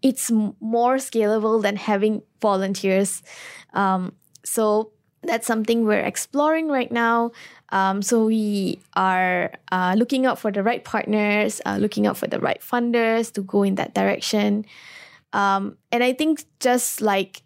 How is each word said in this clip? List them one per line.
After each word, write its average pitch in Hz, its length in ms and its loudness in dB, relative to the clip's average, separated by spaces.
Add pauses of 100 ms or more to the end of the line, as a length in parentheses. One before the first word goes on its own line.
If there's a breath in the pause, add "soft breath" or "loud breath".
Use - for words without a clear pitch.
it's 269 280 0
m-, 214 300 0
more 233 360 2
scalable 220 640 0
than 202 140 0
having 208 460 0 (180)
volunteers. 196 800 0 (500 loud breath)
Um, 190 420 0 (300)
so 214 460 0 (320)
that's 226 240 -4
something 226 400 0
we're 214 140 2
exploring 311 680 -2
right 254 240 -2
now. 233 380 2 (400 loud breath)
Um, 196 320 0
so 220 240 2
we 208 540 0 (140)
are, 185 580 2 (200)
uh, 185 240 2
looking 254 300 2
out - 120 0
for 214 120 -4
the 196 120 -2
right 226 220 -2
partners, 208 800 0
uh, 196 160 -2
looking 208 260 0
out 202 120 0
for - 80 -4
the - 140 -4
right - 200 -2
funders 233 720 0
to - 80 -6
go 196 220 0
in 190 140 0
that - 180 -4
direction. 208 720 0 (680 loud breath)
Um, 196 460 0 (120)
and 240 140 2
I 254 80 2
think 302 320 0 (160)
just 247 400 0
like 196 460 -2